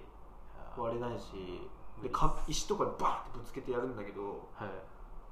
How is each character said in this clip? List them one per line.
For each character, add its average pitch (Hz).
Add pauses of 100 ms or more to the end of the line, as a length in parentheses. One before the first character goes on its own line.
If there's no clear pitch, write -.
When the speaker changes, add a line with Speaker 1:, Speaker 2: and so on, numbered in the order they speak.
(760)
Speaker 1:
割 117
れ 120
な 120
い 107
し、 104
Speaker 2:
い -
や 92
ー、 90
Speaker 1:
で、 98 (300)
Speaker 2:
無 110
理 -
っ -
す。 -
Speaker 1:
か-、 147 (120)
石 -
と 208
か 139
に 127
バ 151
ー -
ン -
っ -
て -
ぶ 113
つ -
け 135
て 131
や 120
る 127
ん 117
だ 101
け 101
ど、 101
Speaker 2:
は 110
い。 - (640)